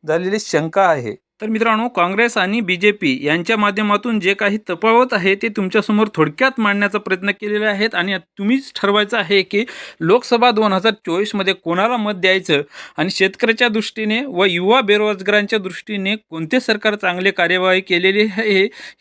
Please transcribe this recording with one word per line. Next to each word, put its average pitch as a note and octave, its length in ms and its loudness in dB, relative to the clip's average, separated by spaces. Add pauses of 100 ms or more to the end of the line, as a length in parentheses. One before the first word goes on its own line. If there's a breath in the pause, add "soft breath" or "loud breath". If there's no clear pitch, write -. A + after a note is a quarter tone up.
झालेली F3+ 320 0
शंका D#3+ 420 0
आहे. C3+ 420 0 (160)
तर A3 60 -8
मित्रांनो, A3 420 0
काँग्रेस G#3 500 0
आणि G3+ 220 0
बीजेपी F#3 640 0
यांच्या E3+ 340 0
माध्यमातून G#3 640 0
जे F#3+ 140 0
काही G#3 240 -2 (120)
तफावत A3+ 420 2
आहे, F#3+ 220 2
ते A3 140 -4
तुमच्यासमोर G#3 680 0
थोडक्यात F#3+ 460 0
मांडण्याचा G3+ 380 0
प्रयत्न F#3+ 320 -4
केलेला G#3 360 -4
आहे G#3 280 -2
आणि F#3 220 -2 (220)
तुम्हीच A#3+ 380 0
ठरवायचं G#3 420 0
आहे G3 240 2
की G3+ 220 -2 (360 loud breath)
लोकसभा A#3 500 4
दोन G#3+ 220 2
हजार F#3+ 200 2 (140)
चोवीसमध्ये F#3+ 480 0
कोणाला F#3+ 420 0
मत G#3 180 -2
द्यायचं F3+ 480 2 (340 loud breath)
आणि E3 140 0
शेतकऱ्याच्या A3+ 580 0
दृष्टीने G#3+ 580 -2
व F#3+ 180 0
युवा F#3+ 360 2
बेरोजगारांच्या G#3 760 0
दृष्टीने F#3+ 580 -6
कोणते D#3+ 440 -2
सरकार G#3+ 340 -2
चांगले F#3 360 0
कार्यवाही F#3 500 2
केलेली F#3+ 420 2
आहे, G3+ 420 2 (360 loud breath)